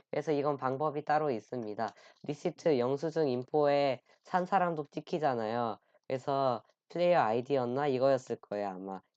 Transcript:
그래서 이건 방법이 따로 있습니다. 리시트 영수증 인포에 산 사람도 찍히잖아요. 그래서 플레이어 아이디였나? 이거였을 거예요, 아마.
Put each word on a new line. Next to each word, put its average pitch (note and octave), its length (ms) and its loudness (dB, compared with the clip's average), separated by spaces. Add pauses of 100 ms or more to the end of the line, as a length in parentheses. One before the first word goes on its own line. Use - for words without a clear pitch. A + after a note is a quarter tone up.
(120)
그래서 D3+ 200 -2
이건 C#3+ 260 0
방법이 C#3+ 480 -2
따로 D3+ 260 2
있습니다. A2 600 -6 (300)
리시트 D3 560 0
영수증 D3 500 0
인포에 C#3+ 720 2 (220)
산 F3+ 220 -2
사람도 F3 460 0
찍히잖아요. A#2+ 880 -2 (280)
그래서 C3 560 -2 (260)
플레이어 E3+ 320 2
아이디였나? B2 680 0
이거였을 B2+ 480 2
거예요, G2+ 320 -6
아마. F#2+ 320 -10 (160)